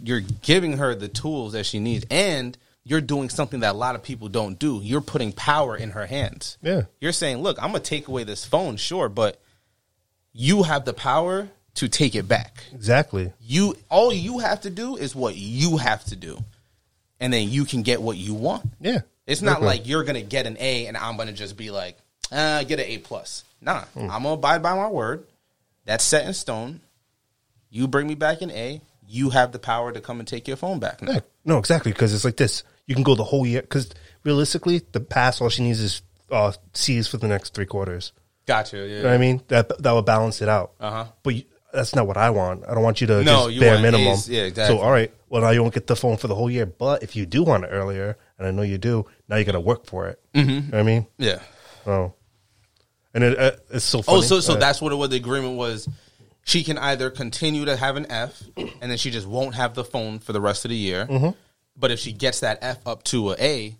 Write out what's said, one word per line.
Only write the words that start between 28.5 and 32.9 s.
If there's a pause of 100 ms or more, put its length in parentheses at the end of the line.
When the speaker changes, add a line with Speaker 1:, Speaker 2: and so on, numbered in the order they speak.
Speaker 1:
A, (260)
you
have
the
power
to
come
and
take
your
phone
back
now.
Speaker 2:
Yeah. (260)
No,
exactly,
'cause
it's
like
this. (240)
You